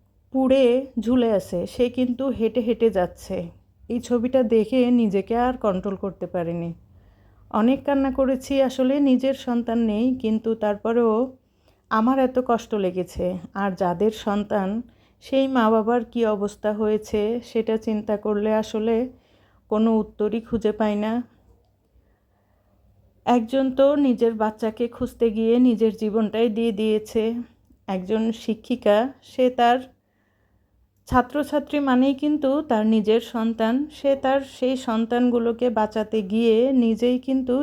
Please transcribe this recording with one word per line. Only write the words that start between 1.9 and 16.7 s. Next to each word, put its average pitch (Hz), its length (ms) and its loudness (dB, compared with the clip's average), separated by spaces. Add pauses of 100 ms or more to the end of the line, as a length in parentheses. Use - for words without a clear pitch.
কিন্তু 254 400 -2
হেঁটে 226 300 -2
হেঁটে 226 300 2
যাচ্ছে। 180 480 -4 (520)
এই 233 100 -4
ছবিটা 247 480 0
দেখে 220 320 2 (120)
নিজেকে 214 460 2
আর 247 200 0
কন্ট্রোল 196 380 -2
করতে 185 300 -8
পারিনি। 170 440 -4 (800)
অনেক 240 340 2
কান্না 277 280 0
করেছি, 262 400 0 (100)
আসলে 262 380 2
নিজের 269 380 2
সন্তান 233 460 -2
নেই, 220 220 0 (100)
কিন্তু 220 380 -2
তারপরেও 220 580 0 (800)
আমার 233 300 2
এত 262 240 2
কষ্ট 233 320 -2
লেগেছে। 180 500 -4 (280)
আর 202 200 -2
যাদের 190 440 0
সন্তান, 208 500 -2 (560)
সেই 269 240 0
মা 254 220 2
বাবার 226 340 2
কী 240 220 -6
অবস্থা 208 460 -2